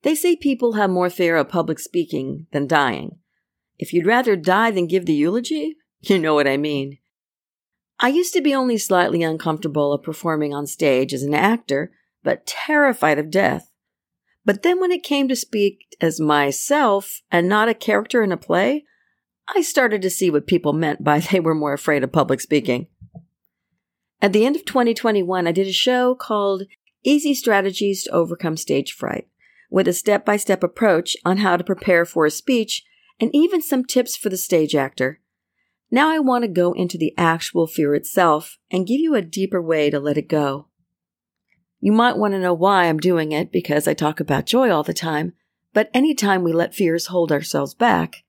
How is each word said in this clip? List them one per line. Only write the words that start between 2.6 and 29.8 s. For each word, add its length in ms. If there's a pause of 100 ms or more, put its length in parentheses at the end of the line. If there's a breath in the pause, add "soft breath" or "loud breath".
dying. 520 (600)
If 140
you'd 140
rather 300
die 340
than 160
give 200
the 80
eulogy, 640 (240)
you 180
know 160
what 140
I 80
mean. 420 (1000)
I 100
used 260
to 60
be 140
only 240
slightly 440
uncomfortable 680
of 100
performing 500
on 140
stage 480
as 80
an 120
actor, 580 (300)
but 240
terrified 720
of 120
death. 400 (760)
But 180
then 180
when 100
it 120
came 260
to 80
speak 500 (140)
as 200
myself 1080
and 180
not 200
a 60
character 480
in 100
a 40
play, 480 (680)
I 80
started 400
to 80
see 200
what 160
people 260
meant 300
by 180
<laughs> 120
they 80
were 140
more 180
afraid 320
of 80
public 280
speaking. 480 (1300)
At 120
the 120
end 120
of 80
twenty 300
twenty-one, 520
I 60
did 160
a 40
show 420
called 480 (420 soft breath)
Easy 300
Strategies 680
to 60
Overcome 460
Stage 360
Fright, 360 (420 soft breath)
with 160